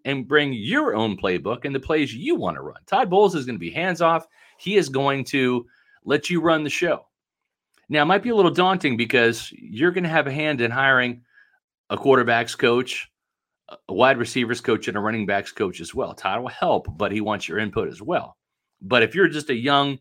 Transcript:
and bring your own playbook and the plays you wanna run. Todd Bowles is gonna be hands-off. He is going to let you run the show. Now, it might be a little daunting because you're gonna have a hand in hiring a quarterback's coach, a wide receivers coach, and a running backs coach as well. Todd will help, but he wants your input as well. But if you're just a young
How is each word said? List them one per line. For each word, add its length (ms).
and 240
bring 240
your 420
own 220
playbook 480
and 100
the 60
plays 340
you 220
wanna 260
run. 240
Todd 240
Bowles 240
is 100
gonna 140
be 120
hands-off. 580
He 180
is 120
going 360
to 420
let 260
you 100
run 220
the 80
show. 340
Now, 140
it 40
might 160
be 80
a 60
little 160
daunting 440
because 560
you're 380
gonna 180
have 200
a 40
hand 280
in 100
hiring 540
a 60
quarterback's 580
coach, 560
a 40
wide 240
receivers 440
coach, 260
and 100
a 40
running 260
backs 240
coach 300
as 120
well. 220
Todd 260
will 80
help, 380
but 140
he 100
wants 280
your 100
input 300
as 120
well. 360
But 220
if 120
you're 120
just 240
a 40
young 460